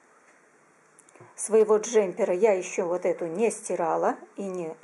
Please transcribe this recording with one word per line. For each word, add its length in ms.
своего 420
джемпера 560
я 180
еще 340
вот 200
эту 200
не 240
стирала 640
и 60
не 420